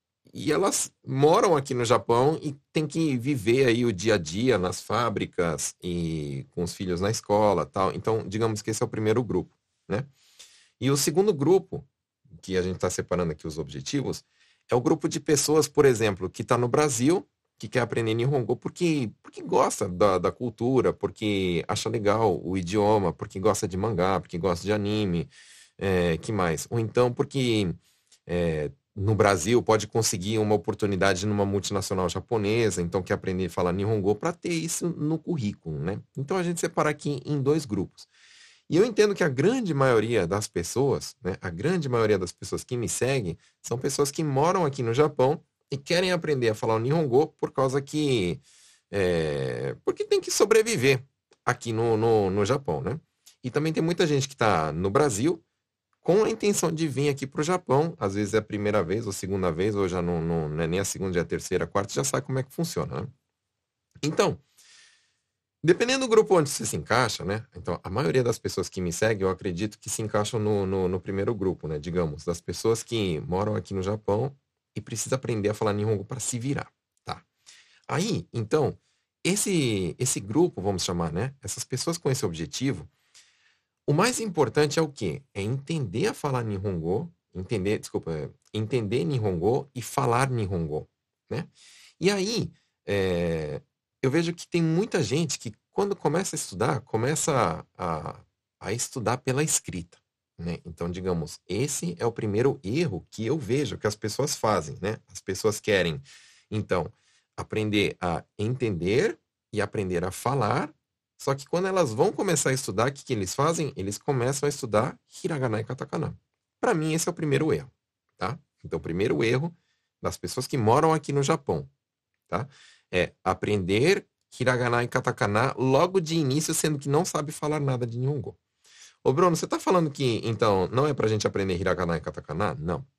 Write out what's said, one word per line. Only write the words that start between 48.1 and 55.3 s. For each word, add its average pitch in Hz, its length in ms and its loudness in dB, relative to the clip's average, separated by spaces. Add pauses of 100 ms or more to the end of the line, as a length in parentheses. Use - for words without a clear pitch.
é, 73 920 -2
porque - 220 -2
tem 403 160 2
que 370 100 -8
sobreviver 202 720 4 (420)
aqui - 280 0
no, 113 240 2
no, 110 320 4
no 101 160 2
Japão, 87 340 0
né? 92 180 -4 (460)
E 123 80 -6
também 156 220 0
tem 165 100 0
muita 170 240 2
gente 143 220 0
que - 80 -18
tá 85 340 2
no 87 180 0
Brasil 135 540 2 (560)